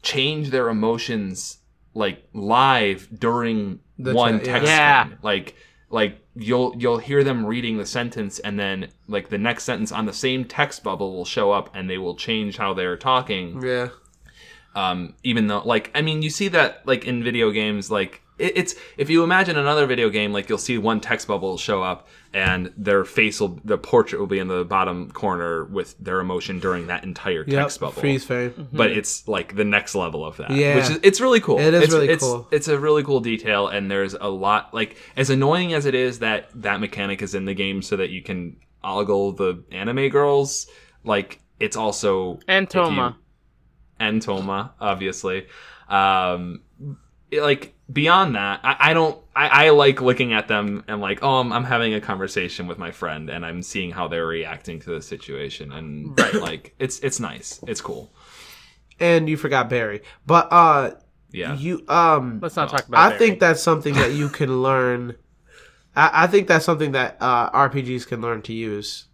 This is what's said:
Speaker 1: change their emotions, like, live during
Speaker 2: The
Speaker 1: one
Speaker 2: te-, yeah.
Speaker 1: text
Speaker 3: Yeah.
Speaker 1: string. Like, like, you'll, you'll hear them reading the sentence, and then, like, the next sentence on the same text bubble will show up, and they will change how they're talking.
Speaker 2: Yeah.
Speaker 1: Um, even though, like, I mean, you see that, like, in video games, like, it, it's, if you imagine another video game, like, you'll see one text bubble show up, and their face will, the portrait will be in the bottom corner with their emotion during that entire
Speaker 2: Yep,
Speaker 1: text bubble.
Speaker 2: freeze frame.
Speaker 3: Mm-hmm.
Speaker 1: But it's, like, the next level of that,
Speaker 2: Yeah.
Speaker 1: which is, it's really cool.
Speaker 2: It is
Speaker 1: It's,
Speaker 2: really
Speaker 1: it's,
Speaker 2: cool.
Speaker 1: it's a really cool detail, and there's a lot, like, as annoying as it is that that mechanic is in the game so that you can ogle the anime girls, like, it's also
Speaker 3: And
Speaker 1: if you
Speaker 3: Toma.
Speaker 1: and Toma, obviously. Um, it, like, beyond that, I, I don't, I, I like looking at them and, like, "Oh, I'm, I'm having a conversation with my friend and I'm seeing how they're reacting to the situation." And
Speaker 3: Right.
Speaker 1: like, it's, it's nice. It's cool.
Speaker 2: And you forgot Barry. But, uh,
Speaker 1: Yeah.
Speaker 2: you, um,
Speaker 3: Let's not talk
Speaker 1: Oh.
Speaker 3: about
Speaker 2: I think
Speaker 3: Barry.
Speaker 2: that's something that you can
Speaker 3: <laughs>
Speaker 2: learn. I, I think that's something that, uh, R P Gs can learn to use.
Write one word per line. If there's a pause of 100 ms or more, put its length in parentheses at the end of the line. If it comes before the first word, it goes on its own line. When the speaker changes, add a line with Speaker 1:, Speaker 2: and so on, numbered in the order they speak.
Speaker 1:
change
their
emotions, (380)
like, (100)
live (100)
during (180)
Speaker 2:
The
Speaker 1:
one
Speaker 2:
te-,
yeah.
Speaker 1:
text
Speaker 3:
Yeah.
Speaker 1:
string.
Like, (340)
like, (160)
you'll,
you'll
hear
them
reading
the
sentence,
and
then, (180)
like,
the
next
sentence
on
the
same
text
bubble
will
show
up,
and
they
will
change
how
they're
talking.
Speaker 2:
Yeah. (880)
Speaker 1:
Um,
even
though,
like,
I
mean,
you
see
that,
like,
in
video
games,
like, (160)
it,
it's, (220)
if
you
imagine
another
video
game,
like,
you'll
see
one
text
bubble
show
up, (240)
and
their
face
will,
the
portrait
will
be
in
the
bottom
corner
with
their
emotion
during
that
entire
Speaker 2:
Yep,
Speaker 1:
text
bubble.
Speaker 2:
freeze
frame.
Speaker 3:
Mm-hmm.
Speaker 1:
But
it's,
like,
the
next
level
of
that,
Speaker 2:
Yeah.
Speaker 1:
which
is,
it's
really
cool.
Speaker 2:
It
is
Speaker 1:
It's,
Speaker 2:
really
Speaker 1:
it's,
Speaker 2:
cool.
Speaker 1:
it's
a
really
cool
detail,
and
there's
a
lot,
like, (180)
as
annoying
as
it
is
that
that
mechanic
is
in
the
game
so
that
you
can (260)
ogle
the
anime
girls, (360)
like, (200)
it's
also (100)
Speaker 3:
And
Speaker 1:
if
you
Speaker 3:
Toma. (840)
Speaker 1:
and
Toma,
obviously. (420)
Um, (720)
it,
like, (180)
beyond
that,
I,
I
don't, (180)
I,
I
like
looking
at
them
and,
like,
"Oh,
I'm,
I'm
having
a
conversation
with
my
friend
and
I'm
seeing
how
they're
reacting
to
the
situation."
And
Speaker 3:
Right.
Speaker 1:
like,
it's,
it's
nice.
It's
cool. (840)
Speaker 2:
And
you
forgot
Barry. (240)
But,
uh, (400)
Speaker 1:
Yeah.
Speaker 2:
you,
um,
Speaker 3:
Let's
not
talk
Speaker 1:
Oh.
Speaker 3:
about
Speaker 2:
I
think
Speaker 3:
Barry.
Speaker 2:
that's
something
that
you
can
Speaker 3:
<laughs>
Speaker 2:
learn. (800)
I,
I
think
that's
something
that,
uh,
R
P
Gs
can
learn
to
use.